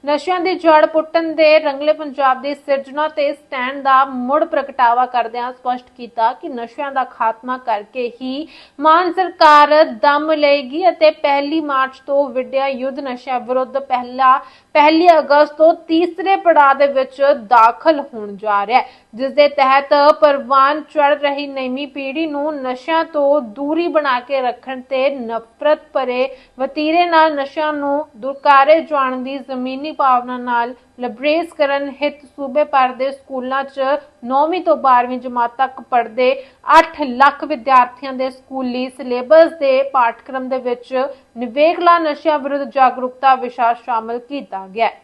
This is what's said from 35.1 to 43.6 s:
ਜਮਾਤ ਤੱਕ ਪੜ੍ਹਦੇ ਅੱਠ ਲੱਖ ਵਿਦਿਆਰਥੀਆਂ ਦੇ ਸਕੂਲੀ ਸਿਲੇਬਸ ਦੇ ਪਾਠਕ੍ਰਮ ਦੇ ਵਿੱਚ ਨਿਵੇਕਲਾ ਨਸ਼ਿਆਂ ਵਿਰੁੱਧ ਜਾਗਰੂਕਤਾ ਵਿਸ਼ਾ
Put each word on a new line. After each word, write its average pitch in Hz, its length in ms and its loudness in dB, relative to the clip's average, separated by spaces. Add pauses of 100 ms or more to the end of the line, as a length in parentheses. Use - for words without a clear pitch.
ਜਮਾਤ 240 380 -4
ਤੱਕ 262 240 -6
ਪੜ੍ਹਦੇ 240 500 0 (480)
ਅੱਠ 320 220 -2
ਲੱਖ 269 420 2
ਵਿਦਿਆਰਥੀਆਂ 262 720 0
ਦੇ 262 160 -4
ਸਕੂਲੀ 262 600 -8
ਸਿਲੇਬਸ 262 720 2
ਦੇ 269 220 2 (120)
ਪਾਠਕ੍ਰਮ 254 560 -2
ਦੇ 269 100 -4
ਵਿੱਚ 247 360 -8 (420)
ਨਿਵੇਕਲਾ 330 640 2
ਨਸ਼ਿਆਂ 302 400 -2
ਵਿਰੁੱਧ 277 320 -6
ਜਾਗਰੂਕਤਾ 254 640 0
ਵਿਸ਼ਾ 240 380 -2 (120)